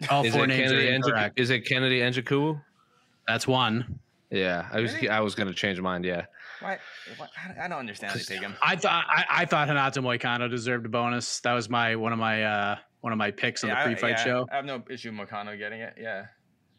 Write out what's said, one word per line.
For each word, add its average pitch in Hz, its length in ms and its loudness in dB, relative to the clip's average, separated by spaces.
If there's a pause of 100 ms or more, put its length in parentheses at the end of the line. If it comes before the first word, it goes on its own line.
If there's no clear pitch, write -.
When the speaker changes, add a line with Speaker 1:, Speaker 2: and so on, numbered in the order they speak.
Speaker 1:
All 143 160 4
Speaker 2:
is 113 80 2
Speaker 1:
four 135 120 4
Speaker 2:
it - 20 4
Speaker 1:
names 131 240 4
Speaker 2:
Kennedy 135 160 4
Speaker 1:
are 127 40 4
Speaker 2:
Nzek-, 127 40 4
Speaker 1:
incorrect. 117 440 2
Speaker 2:
is 120 120 2
it 117 160 2
Kennedy 127 320 2
Nzechukwu? 139 600 0 (680)
Speaker 1:
That's 113 200 0
one. 120 520 2 (320)
Speaker 2:
Yeah, 92 400 0
I 110 100 0
was, - 140 -2
Speaker 3:
Really? 127 140 -2
Speaker 2:
I 110 100 2
was 104 160 0
gonna 95 180 -2
change 95 260 -2
mine. 92 240 -2
Yeah. 87 220 -2 (340)
Speaker 3:
Why? 190 200 -8 (380)
Why? 147 100 -14 (320)
I, 160 60 -6
I - 20 -8
don't 175 100 -6
understand 104 360 -8
how - 40 -4
they - 60 -6
take 95 180 -8
him. 101 220 -8
Speaker 1:
I 175 120 4
thought, 170 320 2
I, 165 220 4
I 165 160 2
thought 151 220 4
Renato 139 340 2
Moicano 120 480 0
deserved 120 380 -2
a - 20 -8
bonus. 120 520 0
That 120 120 2
was 113 160 0
my, 117 260 2
one 113 160 0
of 117 60 0
my, 110 260 2
uh, 104 340 2 (240)
one 117 120 -2
of 110 60 0
my 104 100 2
picks 117 340 -2
on 120 40 -2
Speaker 3:
Yeah, 120 80 0
Speaker 1:
the 135 60 2
Speaker 3:
I, - 20 2 (100)
Speaker 1:
pre-fight 117 240 0
Speaker 3:
yeah, 117 60 2
Speaker 1:
show. 127 280 0
Speaker 3:
I 135 40 -4
have 139 100 -4
no 127 240 -8
issue 117 260 -10
with 101 140 -10
Moicano 104 260 -8
getting 104 260 -8
it. 113 200 -12
Yeah. 107 240 -8 (540)